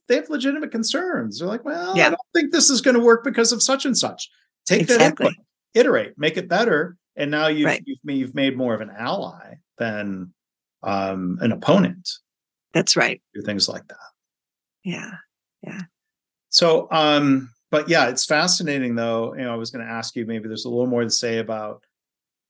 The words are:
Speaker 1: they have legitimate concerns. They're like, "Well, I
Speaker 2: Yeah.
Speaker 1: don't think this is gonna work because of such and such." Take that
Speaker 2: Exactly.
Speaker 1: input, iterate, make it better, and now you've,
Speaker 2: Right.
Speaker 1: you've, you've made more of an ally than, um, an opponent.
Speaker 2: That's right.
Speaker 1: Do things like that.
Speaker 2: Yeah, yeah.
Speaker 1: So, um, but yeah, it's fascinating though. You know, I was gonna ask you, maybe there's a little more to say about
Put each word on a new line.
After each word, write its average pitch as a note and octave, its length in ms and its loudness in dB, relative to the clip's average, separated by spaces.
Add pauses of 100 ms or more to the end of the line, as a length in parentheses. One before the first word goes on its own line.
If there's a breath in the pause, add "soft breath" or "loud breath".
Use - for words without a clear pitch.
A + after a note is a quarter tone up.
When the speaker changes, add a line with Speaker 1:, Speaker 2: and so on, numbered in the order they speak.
Speaker 1:
they A#3+ 80 4
have D4+ 140 -2
legitimate C#4+ 420 -2
concerns. A3+ 680 -4
They're E3+ 80 -4
like, A3 160 -6
"Well, F4 300 -6
I F#4+ 40 0
Speaker 2:
Yeah. - 120 6
Speaker 1:
don't E4+ 100 0 (140)
think E4 180 2
this D#4+ 180 4
is B3+ 120 2
gonna B3 180 4
work A#3 240 6
because A#3 280 0
of A3 120 0
such C4+ 220 0
and B3+ 120 0
such." - 320 -4 (360)
Take F3 220 4
that B3 80 4
Speaker 2:
Exactly. - 320 4
Speaker 1:
input, - 180 -4 (280)
iterate, C3+ 440 4
make E3 200 0
it F3+ 120 -6
better, F3+ 480 0 (180)
and C#3+ 160 -4
now D#3 160 0
you've, D3+ 200 2
Speaker 2:
Right. - 180 -2
Speaker 1:
you've, C3+ 180 -12
you've C3+ 320 -4
made C3+ 220 0
more B2 160 0
of G#2+ 80 -4
an G#2 100 -10
ally A#2 640 -8 (220)
than, G2+ 560 -6 (500)
um, F#2+ 580 -4
an A2 100 -4
opponent. F3+ 580 0 (640)
Speaker 2:
That's - 240 2
right. A#2+ 240 0 (120)
Speaker 1:
Do G2+ 80 -12
things G2+ 280 -2
like - 180 -12
that. - 100 -20 (840)
Speaker 2:
Yeah, - 300 -10 (500)
yeah. - 180 -14 (680)
Speaker 1:
So, - 420 4
um, D3 600 2 (200)
but D3+ 180 0
yeah, D3 200 4
it's A#2+ 160 -2
fascinating D3+ 720 0
though. A#2 380 -2
You C3+ 100 -8
know, A#2+ 100 -6
I - 20 -4
was A2+ 160 -8
gonna A#2 140 -12
ask A2+ 300 -8
you, A#2 100 -4
maybe A2 220 -6
there's A2 180 -10
a B2 40 -6
little B2 180 0
more A#2+ 160 0
to A2+ 60 -2
say A2+ 280 -2
about G#2+ 460 -8 (680)